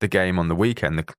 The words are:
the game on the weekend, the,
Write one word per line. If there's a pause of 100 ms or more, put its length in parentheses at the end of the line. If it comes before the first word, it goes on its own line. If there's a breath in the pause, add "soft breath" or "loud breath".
the
game
on
the
weekend,
the, (140)